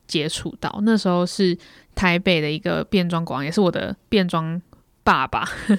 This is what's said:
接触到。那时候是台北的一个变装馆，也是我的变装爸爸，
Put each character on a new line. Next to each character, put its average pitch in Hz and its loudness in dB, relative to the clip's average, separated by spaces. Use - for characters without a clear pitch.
接 156 -2
触 - -8
到。 - -6
那 220 4
时 196 0
候 175 2
是 180 0
台 175 2
北 185 2
的 151 -2
一 156 -4
个 165 -2
变 180 0
装 170 -2
馆， 135 -6
也 147 -4
是 190 0
我 185 4
的 - -6
变 190 2
装 165 -4
爸 151 2
爸， - -4